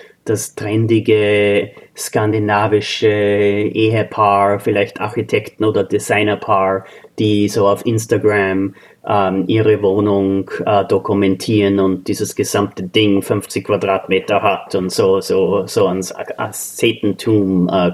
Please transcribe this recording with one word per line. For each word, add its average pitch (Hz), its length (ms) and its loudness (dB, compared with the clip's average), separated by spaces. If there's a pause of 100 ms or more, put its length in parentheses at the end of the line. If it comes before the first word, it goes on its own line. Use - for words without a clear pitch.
(240)
das - 320 -4
trendige 107 1160 2 (240)
skandinavische 107 1160 0
Ehepaar, 104 1500 2
vielleicht 101 400 -2
Architekten- 110 640 -4
oder 107 180 2
Designerpaar, 101 1040 0 (340)
die 104 300 2
so 101 180 2
auf 101 180 0
Instagram, 101 920 0 (300)
ähm, 95 420 0
ihre 107 340 2
Wohnung, 98 680 2 (160)
äh, 101 200 2
dokumentieren 98 960 0
und 95 260 -2
dieses 104 260 -4
gesamte 101 500 -4
Ding 101 400 2
fünfzig 98 420 -4
Quadratmeter 98 760 -2
hat 98 320 -2
und 92 160 -2
so, 95 300 2
so, 95 480 0
so 101 200 0
ans 92 280 -4
Aszetentum, 104 1500 -2
äh, 90 240 0